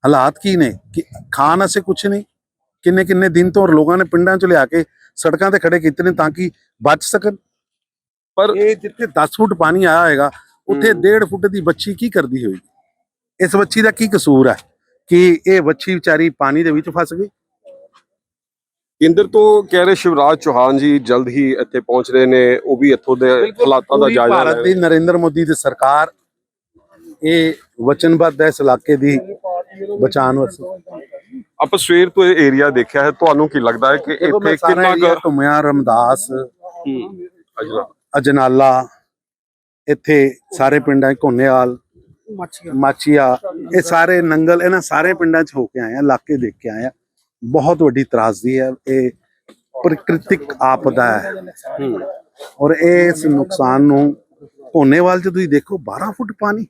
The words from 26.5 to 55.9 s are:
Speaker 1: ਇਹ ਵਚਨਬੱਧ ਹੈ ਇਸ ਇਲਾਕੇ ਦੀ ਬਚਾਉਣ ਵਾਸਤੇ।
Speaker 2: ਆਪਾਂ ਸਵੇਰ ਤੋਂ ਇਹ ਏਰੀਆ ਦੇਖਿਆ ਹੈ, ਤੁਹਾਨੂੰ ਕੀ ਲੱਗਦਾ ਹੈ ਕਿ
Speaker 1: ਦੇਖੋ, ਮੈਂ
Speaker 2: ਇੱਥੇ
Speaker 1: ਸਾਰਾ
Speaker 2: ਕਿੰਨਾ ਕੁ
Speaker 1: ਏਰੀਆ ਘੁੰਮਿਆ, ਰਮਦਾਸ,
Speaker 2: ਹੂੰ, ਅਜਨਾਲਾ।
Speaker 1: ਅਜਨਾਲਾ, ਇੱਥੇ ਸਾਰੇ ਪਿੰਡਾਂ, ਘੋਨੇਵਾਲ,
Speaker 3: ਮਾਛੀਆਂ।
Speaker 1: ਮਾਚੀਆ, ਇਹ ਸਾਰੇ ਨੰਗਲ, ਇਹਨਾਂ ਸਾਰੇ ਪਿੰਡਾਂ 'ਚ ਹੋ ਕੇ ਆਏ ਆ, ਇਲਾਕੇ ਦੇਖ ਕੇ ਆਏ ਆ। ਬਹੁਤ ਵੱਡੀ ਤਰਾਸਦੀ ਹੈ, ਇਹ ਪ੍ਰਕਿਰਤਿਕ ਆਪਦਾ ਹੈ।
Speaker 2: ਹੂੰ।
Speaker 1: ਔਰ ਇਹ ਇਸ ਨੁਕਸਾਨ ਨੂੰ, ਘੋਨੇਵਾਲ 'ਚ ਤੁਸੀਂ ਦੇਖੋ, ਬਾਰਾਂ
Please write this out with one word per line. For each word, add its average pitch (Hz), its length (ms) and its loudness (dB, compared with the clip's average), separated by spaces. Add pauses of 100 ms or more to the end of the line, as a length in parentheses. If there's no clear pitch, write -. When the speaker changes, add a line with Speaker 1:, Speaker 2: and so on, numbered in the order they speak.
Speaker 1:
ਇਹ 160 320 0 (260)
ਵਚਨਬੱਧ 156 640 0
ਹੈ 156 40 4
ਇਸ 151 140 -2
ਇਲਾਕੇ 135 360 2
ਦੀ 135 220 0 (840)
ਬਚਾਉਣ 131 380 0
ਵਾਸਤੇ। - 260 -6 (960)
Speaker 2:
ਆਪਾਂ 151 180 -2
ਸਵੇਰ 175 300 2
ਤੋਂ 185 160 2
ਇਹ 170 220 4
ਏਰੀਆ 139 240 2
ਦੇਖਿਆ 135 340 0
ਹੈ, 147 60 2
ਤੁਹਾਨੂੰ 151 380 0
ਕੀ 143 120 -2
ਲੱਗਦਾ 117 320 0
ਹੈ 147 40 2
ਕਿ 143 200 -6
Speaker 1:
ਦੇਖੋ, 175 240 0
ਮੈਂ 160 120 0
Speaker 2:
ਇੱਥੇ 156 40 0
Speaker 1:
ਸਾਰਾ 170 180 0
Speaker 2:
ਕਿੰਨਾ 185 160 2
ਕੁ 180 60 0
Speaker 1:
ਏਰੀਆ 170 180 2
ਘੁੰਮਿਆ, 147 460 0
ਰਮਦਾਸ, 131 720 0
Speaker 2:
ਹੂੰ, 127 960 -12 (360)
ਅਜਨਾਲਾ। 104 260 -8 (300)
Speaker 1:
ਅਜਨਾਲਾ, 131 720 2 (1000)
ਇੱਥੇ 143 460 2 (240)
ਸਾਰੇ 135 220 2
ਪਿੰਡਾਂ, 135 340 0
ਘੋਨੇਵਾਲ, 127 640 0 (580)
Speaker 3:
ਮਾਛੀਆਂ। 175 380 -16
Speaker 1:
ਮਾਚੀਆ, 139 600 0 (400)
ਇਹ 180 60 2
ਸਾਰੇ 170 400 0
ਨੰਗਲ, 160 400 0
ਇਹਨਾਂ 185 180 0
ਸਾਰੇ 160 340 -2
ਪਿੰਡਾਂ 165 300 -2
'ਚ - 120 -12
ਹੋ 123 100 -4
ਕੇ 127 140 -10
ਆਏ 113 140 -8
ਆ, 131 40 -8
ਇਲਾਕੇ 143 380 -2
ਦੇਖ 120 240 -6
ਕੇ 120 80 -10
ਆਏ 110 160 -10
ਆ। 131 60 -8 (540)
ਬਹੁਤ 151 380 0
ਵੱਡੀ 135 220 0
ਤਰਾਸਦੀ 117 560 -2
ਹੈ, 131 120 -4 (140)
ਇਹ 131 240 -2 (760)
ਪ੍ਰਕਿਰਤਿਕ 165 580 -2 (200)
ਆਪਦਾ 127 560 0
ਹੈ। 95 140 -8 (480)
Speaker 2:
ਹੂੰ। 131 200 -6 (600)
Speaker 1:
ਔਰ 147 100 2
ਇਹ 175 380 2
ਇਸ 160 180 -4
ਨੁਕਸਾਨ 135 560 0
ਨੂੰ, 143 340 2 (280)
ਘੋਨੇਵਾਲ 170 760 0
'ਚ 175 40 -14
ਤੁਸੀਂ 185 240 -4
ਦੇਖੋ, 147 300 -2
ਬਾਰਾਂ 135 340 -10